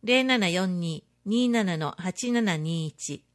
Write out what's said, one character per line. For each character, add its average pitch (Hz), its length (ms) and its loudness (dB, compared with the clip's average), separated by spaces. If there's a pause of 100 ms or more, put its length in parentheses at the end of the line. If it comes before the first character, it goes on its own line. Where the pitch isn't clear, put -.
零 254 220 2
七 247 240 2
四 180 320 0
二 160 240 -6 (220)
二 240 220 2
七 208 280 2
の 156 220 -4
八 185 320 -4
七 220 260 2
二 160 300 -2
一。 - 380 -10 (100)